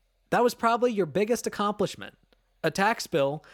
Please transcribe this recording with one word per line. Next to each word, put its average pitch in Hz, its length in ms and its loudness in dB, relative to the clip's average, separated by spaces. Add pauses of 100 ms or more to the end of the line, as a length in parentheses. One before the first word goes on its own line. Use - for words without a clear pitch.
(300)
That 196 140 4
was 240 100 2
probably 233 380 0
your 196 140 0
biggest 214 400 -2
accomplishment. 202 680 -4 (480)
A 160 80 0
tax 208 360 0
bill 143 360 0 (120)